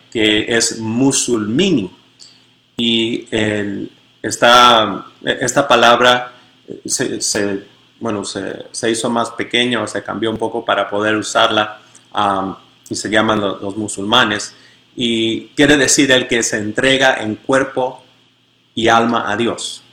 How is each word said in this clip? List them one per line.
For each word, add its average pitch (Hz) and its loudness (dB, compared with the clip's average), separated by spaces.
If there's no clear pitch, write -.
que 107 0
es - -2
musulmini, 120 0
y 117 -2
el, 104 -4
esta, 117 4
esta 131 -2
palabra 120 4
se, - -6
se, 101 -4
bueno, 107 -4
se, 95 -10
se - -4
hizo 117 -2
más 117 -2
pequeña 120 -2
o 104 -4
se 101 -8
cambió 107 -4
un 110 -4
poco 113 -6
para 101 0
poder 107 0
usarla, 107 0
am, 98 -2
y 113 -8
se - -6
llaman 107 2
lo-, 95 -4
los 101 -10
musulmanes, 104 -2
y 113 -2
quiere 147 4
decir 131 4
el 127 4
que 117 0
se 120 -2
entrega 131 0
en 107 -4
cuerpo 135 -2
y 110 -2
alma 117 2
a 104 -4
Dios. - -6